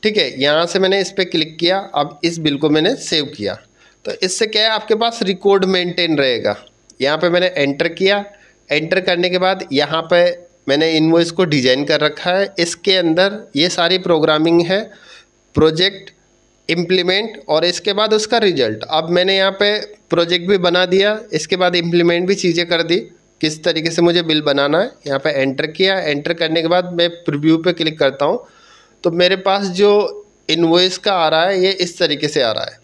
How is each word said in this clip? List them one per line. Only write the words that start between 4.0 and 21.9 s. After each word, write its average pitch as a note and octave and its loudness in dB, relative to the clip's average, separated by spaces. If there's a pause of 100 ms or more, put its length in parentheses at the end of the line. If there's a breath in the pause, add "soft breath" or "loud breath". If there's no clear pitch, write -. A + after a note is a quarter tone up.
तो - -6 (100)
इससे F#3+ -2
क्या G#3+ 0
है, A3 2
आपके G#3+ -2
पास A#3 -2
रिकॉर्ड G3 2
मेंटेन F3 0
रहेगा। A#2 0 (440)
यहाँ D3+ 0
पे F3 0
मैंने F3 2
एंटर C#3+ -2
किया, F#3+ 0 (460 soft breath)
एंटर D#3+ 0
करने F3+ 0
के F3+ -2
बाद F#3 0
यहाँ C#3+ 0
पे F3 4 (440)
मैंने D3+ 2
इनवॉइस E3 4
को F3 0
डिजाइन C#3 0
कर D3 0
रखा D3+ -2
है। G3 0
इसके E3+ 0
अंदर F3+ 2 (180)
ये D#3+ 2
सारी F3 0
प्रोग्रामिंग D#3+ 2
है, F#3+ 0 (720 loud breath)
प्रोजेक्ट, E3 0 (580)
इम्प्लीमेंट F#3 0
और D#3 0
इसके F3 -2
बाद G#3+ 0
उसका G#3+ 0
रिजल्ट। C3+ 0
अब E3 -2
मैंने F#3 2
यहाँ F#3+ 2
पे G#3 0 (320)
प्रोजेक्ट E3+ 0
भी G3+ 4
बना F3+ 2
दिया, G3 2 (140)
इसके D#3 -2
बाद F3+ 2
इम्प्लीमेंट E3+ 2